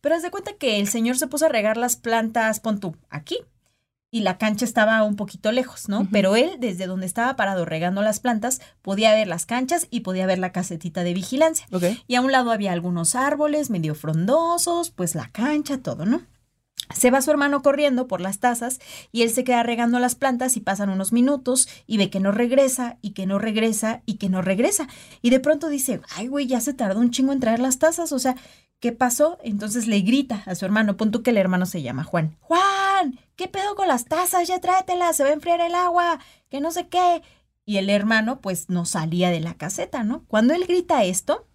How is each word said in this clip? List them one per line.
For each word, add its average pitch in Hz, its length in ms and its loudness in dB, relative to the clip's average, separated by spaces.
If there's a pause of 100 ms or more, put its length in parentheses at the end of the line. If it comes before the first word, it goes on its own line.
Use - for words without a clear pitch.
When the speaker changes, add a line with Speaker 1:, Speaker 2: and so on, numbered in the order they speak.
Speaker 1:
Pero 302 120 2
haz 330 60 -4
de 349 80 -6
cuenta 403 220 -10
que 226 280 -2
el 202 60 0
señor 233 300 0
se 277 120 -4
puso 302 180 0
a - 20 4
regar 220 300 0
las 247 180 -2
plantas, 226 640 0
pon 214 180 -4
tú, 180 160 -6 (140)
aquí, 226 300 -8 (720)
y 226 100 -4
la 185 160 2
cancha 214 300 0
estaba 220 360 4
un 208 140 0
poquito 214 340 -4
lejos, 254 380 -4
¿no? 208 120 -2
Speaker 2:
Ujú. 190 120 -2
Speaker 1:
Pero 202 240 4
él, 311 220 2
desde 190 280 -4
donde 185 200 -4
estaba 240 300 -2
parado 190 280 0
regando 175 380 -2
las 214 180 0
plantas, 240 400 -2 (220)
podía 214 320 4
ver 214 140 2
las 170 180 -4
canchas 262 420 -2
y 240 120 -4
podía 185 260 -2
ver 185 120 2
la 180 140 -4
casetita 180 520 -6
de 175 100 0
vigilancia. 294 580 0
Speaker 2:
Ok. 180 120 -2 (220)
Speaker 1:
Y 247 100 0
a 247 40 4
un 269 120 2
lado 247 200 2
había 202 200 0
algunos 175 420 -2
árboles 294 560 0
medio 160 240 -2
frondosos, 330 960 0
pues, 175 240 -6
la - 180 -8
cancha, 294 460 -2
todo, 151 260 -8
¿no? 254 160 0 (720)
Se - 180 4
va 262 120 4
su 294 80 0
hermano 285 320 2
corriendo 269 440 2
por 185 140 -6
las 190 200 -6
tazas 240 380 0 (320)
y 233 120 0
él 233 80 2
se 247 120 0
queda 247 200 2
regando 240 360 2
las 247 160 2
plantas 254 420 0
y 214 40 -4
pasan 196 300 -2
unos 190 220 -2
minutos 262 560 2 (180)
y 220 100 -2
ve 196 140 2
que 190 100 -4
no 196 100 2
regresa 247 680 2
y 202 120 -10
que 190 140 -6
no 196 120 0
regresa 220 680 -2
y 220 100 -6
que 196 140 -4
no 185 140 0
regresa. 247 440 0 (360)
Y 240 80 4
de 262 100 6
pronto 302 280 0
dice, 269 340 -4 (120)
"Ay, 214 140 -8
güey, 277 180 -2
ya 247 140 0
se 285 140 -4
tardó 208 260 -2
un 240 100 4
chingo 262 220 0
en 269 80 0
traer 226 200 2
las 254 180 0
tazas, 330 340 2
o 262 60 -2
sea, 254 180 0 (440)
¿qué 240 120 -2
pasó?". 285 500 2
Entonces 214 440 -4
le 208 140 4
grita 226 440 2
a 185 100 -6
su 185 120 -6
hermano, 208 300 2
pon 220 140 0
tú 233 120 -2
que 247 80 2
el 220 80 4
hermano 185 260 2
se 180 160 -6
llama 127 240 -6
Juan. 160 360 -2
"Juan, 392 800 0 (180)
¿qué 370 120 -8
pedo 403 280 -4
con 392 120 0
las 254 160 0
tazas? 359 420 0
Ya 370 140 -2
tráetelas, 359 560 0
se 285 80 2
va 277 60 4
a 311 40 4
enfriar 339 280 0
el 339 120 -2
agua, 349 460 2 (300)
que 269 100 -8
no 320 100 -2
sé 349 180 -6
qué". 349 340 2 (420)
Y 208 140 -2
el 190 100 -2
hermano, 220 540 0
pues, 185 260 -6
no 175 160 -2
salía 175 460 0
de 170 100 -2
la 165 140 -6
caseta, 214 500 -6
¿no? 254 240 -4
Cuando 226 240 4
él 359 140 0
grita 349 360 2
esto 196 520 -2